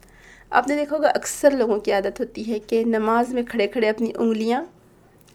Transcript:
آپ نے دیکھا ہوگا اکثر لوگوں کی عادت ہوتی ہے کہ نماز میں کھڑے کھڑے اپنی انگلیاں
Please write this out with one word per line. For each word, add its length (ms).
آپ 180
نے 80
دیکھا 200
ہوگا 120
اکثر 440
لوگوں 280
کی 120
عادت 280
ہوتی 340
ہے 60
کہ 240
نماز 500
میں 100
کھڑے 240
کھڑے 220
اپنی 260
انگلیاں 480